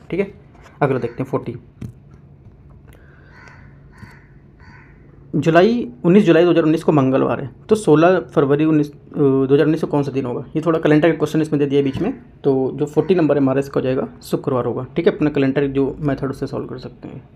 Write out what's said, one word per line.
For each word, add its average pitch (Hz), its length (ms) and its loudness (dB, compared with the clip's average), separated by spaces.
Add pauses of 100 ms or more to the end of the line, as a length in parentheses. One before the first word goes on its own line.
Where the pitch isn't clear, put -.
(100)
ठीक 175 100 -4
है, 196 120 -8 (500)
अगला 131 160 2
देखते 120 240 -6
हैं, - 80 -12
फ़ोर्टी, 120 240 -6 (3750)
जुलाई, 165 540 2 (160)
उन्नीस 185 200 6
जुलाई 165 200 6
दो 175 60 4
हज़ार 165 140 4
उन्नीस 156 180 0
को 180 100 0
मंगलवार 131 480 0
है, 123 100 -10 (180)
तो - 60 2
सोलह 165 440 4 (160)
फरवरी 147 300 2
उन्नीस, 151 260 0
अ, - 40 -20 (200)
दो 135 300 2
हज़ार 143 220 4
उन्नीस 156 140 0
को - 60 -4
कौन 147 160 0
सा 127 100 -8
दिन 131 140 -4
होगा? 123 180 -8 (120)
ये 151 60 -2
थोड़ा 160 160 0
calendar 156 320 4
का 160 60 0
question 156 260 -2
इसमें 151 160 -2
दे 143 80 0
दिया 143 160 2
बीच 135 160 -4
में, 196 140 -4 (320)
तो 131 300 0
जो 143 120 -4
फ़ोर्टी 151 280 -2
नंबर 151 200 2
है 143 60 0
हमारा, 135 200 0
इसका - 200 -6
हो 131 40 -2
जाएगा 131 240 -4 (140)
शुक्रवार 139 420 -4
होगा। 123 220 -6 (100)
ठीक 170 100 -2
है, 202 100 2
अपना 151 140 0
calendar 139 360 0
जो 135 340 -4
मेथड, 139 300 -4
उससे 131 160 -10
solve 123 200 -8
कर 127 120 -14
सकते - 300 -18
हैं। 143 140 -18 (140)